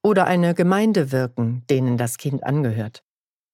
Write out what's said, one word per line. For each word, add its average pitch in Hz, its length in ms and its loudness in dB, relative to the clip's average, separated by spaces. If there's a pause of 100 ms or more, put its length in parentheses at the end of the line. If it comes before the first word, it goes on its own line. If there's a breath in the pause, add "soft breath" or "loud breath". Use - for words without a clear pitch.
oder 196 260 4
eine 175 280 2
Gemeinde 190 560 2
wirken, 123 580 -2
denen 127 300 0
das 120 200 -4
Kind 139 260 -6
angehört. 113 580 -4 (500)